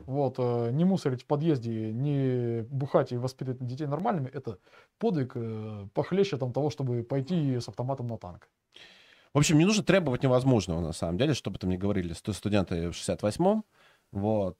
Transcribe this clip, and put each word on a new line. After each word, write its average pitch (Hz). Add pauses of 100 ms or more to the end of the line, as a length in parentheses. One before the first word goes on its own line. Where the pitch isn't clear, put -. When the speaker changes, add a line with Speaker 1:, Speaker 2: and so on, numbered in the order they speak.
Speaker 1:
вот, 131
э, 120
не 151
мусорить 151
в -
подъезде, 117
не 127
бухать 139
и 120
воспитывать 127
детей 135
нормальными, 156
это - (420)
подвиг, 165
э, 110
похлеще 185
там 127
того, 143
чтобы 123
пойти 139
с -
автоматом 123
на 113
танк. - (840)
Speaker 2:
В -
общем, 151
не 160
нужно 214
требовать 165
невозможного, 123
на 78
самом 87
деле, 139
что -
бы 95
там 92
ни 90
говорили 95
сту-, 104
студенты 90
в 82
шестьдесят -
восьмом. 185 (480)
Вот, 101